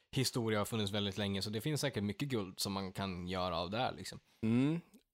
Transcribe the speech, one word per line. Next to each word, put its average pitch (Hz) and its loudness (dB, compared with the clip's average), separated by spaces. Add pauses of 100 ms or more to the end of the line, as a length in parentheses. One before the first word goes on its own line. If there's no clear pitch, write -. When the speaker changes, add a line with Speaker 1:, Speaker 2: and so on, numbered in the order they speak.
(120)
Speaker 1:
historia 113 2
och 98 0
funnits 104 0
väldigt 101 0
länge, 98 0
så 110 -2
det 107 -2
finns 151 0
säkert 127 0
mycket 104 -2
guld 101 -2
som 101 0
man 98 -2
kan 92 -4
göra 90 0
av 87 -2
det 104 -2
här, 123 0
liksom. - -12 (260)
Speaker 2:
Mm. 135 4 (340)